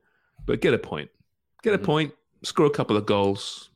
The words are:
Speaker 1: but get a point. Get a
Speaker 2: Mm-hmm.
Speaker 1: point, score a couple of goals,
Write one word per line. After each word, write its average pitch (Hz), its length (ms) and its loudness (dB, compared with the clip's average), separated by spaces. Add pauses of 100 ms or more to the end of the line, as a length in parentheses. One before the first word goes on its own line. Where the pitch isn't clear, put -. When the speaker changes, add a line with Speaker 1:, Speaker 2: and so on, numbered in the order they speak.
(460)
Speaker 1:
but - 140 -2
get 147 140 2
a 98 40 0
point. - 320 -10 (520)
Get 214 120 2
a - 20 2
Speaker 2:
Mm-hmm. 196 100 -2
Speaker 1:
point, 151 260 0 (300)
score - 240 2
a 143 40 6
couple 123 260 0
of 101 80 0
goals, 101 720 0